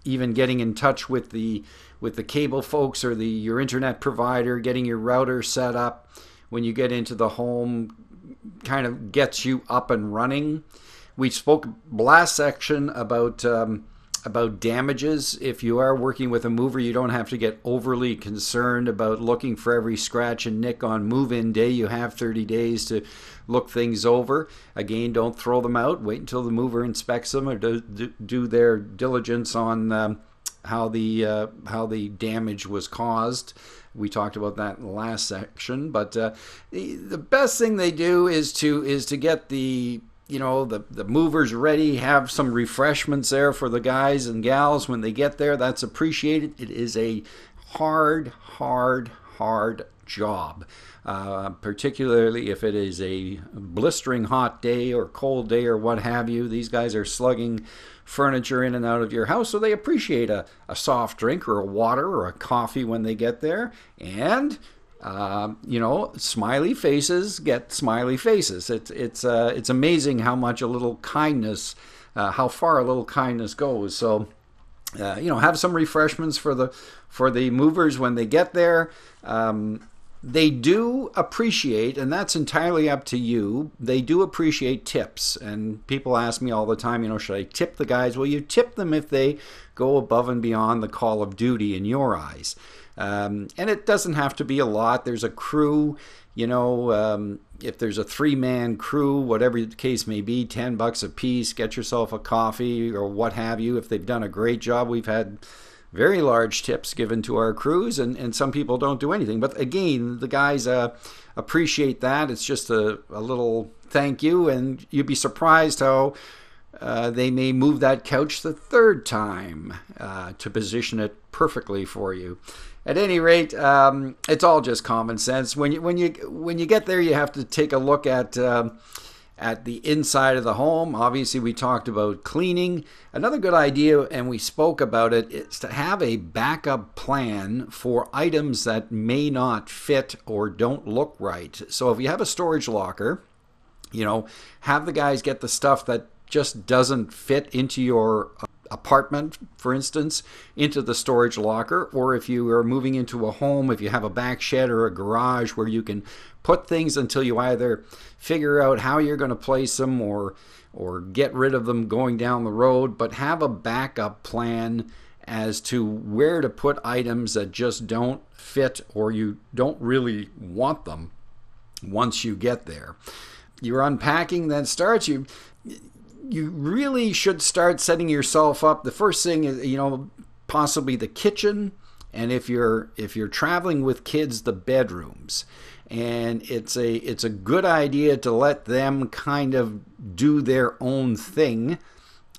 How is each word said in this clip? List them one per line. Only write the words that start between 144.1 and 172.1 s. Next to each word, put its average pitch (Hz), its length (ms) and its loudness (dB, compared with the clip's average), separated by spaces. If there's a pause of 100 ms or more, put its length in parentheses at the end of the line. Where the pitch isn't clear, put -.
have 143 260 0
the 170 60 -4
guys 143 280 2
get - 220 -4
the 123 60 -6
stuff 139 360 2
that 117 220 -2 (240)
just 135 340 -2
doesn't 127 480 2
fit - 420 -2
into 127 280 -2
your 113 480 4 (400)
apartment, 147 680 2 (200)
for 127 140 0
instance, 147 500 -2 (340)
into 147 240 2
the 120 140 0
storage 120 420 2
locker. 110 560 -2
Or 131 220 2
if 123 140 -4
you 120 220 0
are 117 140 4
moving 131 300 0
into 120 320 -2
a 107 40 -2
home, 139 400 0
if 104 120 -2
you 104 80 -2
have 113 120 -2
a 107 80 -2
back 120 300 -4
shed 131 300 2
or 113 160 2
a 98 80 -2
garage 113 560 0
where 110 180 -2
you 113 140 -2
can 104 200 -6 (400)
put 170 260 2
things 160 280 0
until 135 280 0
you 120 140 0
either 120 460 0 (340)
figure 147 420 2
out 135 200 4
how 131 180 2
you're 151 180 2
gonna 127 200 -2
place 131 400 0
them 131 240 0
or, 101 340 -4 (380)
or 90 280 -8
get 95 340 -2
rid 135 200 2
of 117 120 0
them 117 220 -2
going 120 280 0
down 120 280 -2
the 110 60 -4
road, 127 460 2
but 113 180 -2
have 151 280 -2
a 147 60 2
backup 113 760 -4
plan 117 680 -4 (360)
as 110 340 -4
to 123 240 -2
where 110 560 2
to 131 80 0
put 143 360 -2
items 117 500 -2
that 101 160 -2
just 113 360 -4
don't 120 360 -2 (100)
fit - 480 -2 (140)
or 107 160 0
you 107 280 -2 (160)
don't 131 260 0
really 120 480 0 (120)
want 117 440 -2
them 80 260 -12 (720)
once 107 420 -2